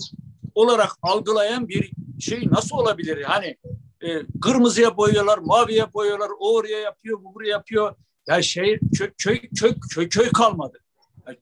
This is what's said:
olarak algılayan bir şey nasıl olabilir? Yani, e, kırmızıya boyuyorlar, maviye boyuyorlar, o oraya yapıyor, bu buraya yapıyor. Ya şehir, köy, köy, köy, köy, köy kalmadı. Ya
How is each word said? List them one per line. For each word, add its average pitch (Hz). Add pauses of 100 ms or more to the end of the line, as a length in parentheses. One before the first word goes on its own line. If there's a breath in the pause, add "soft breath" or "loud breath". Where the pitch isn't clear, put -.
(560)
olarak 226 (100)
algılayan 208
bir - (280)
şey 233
nasıl -
olabilir? 170
Yani, 160 (440)
e, 165
kırmızıya 233
boyuyorlar, 208
maviye 214
boyuyorlar, 208 (100)
o 214
oraya 214
yapıyor, 214
bu 190
buraya 214
yapıyor. 208 (320)
Ya 170
şehir, 196 (180)
köy, 196
köy, 226 (180)
köy, 233 (160)
köy, 170
köy 233
kalmadı. 190 (480)
Ya 127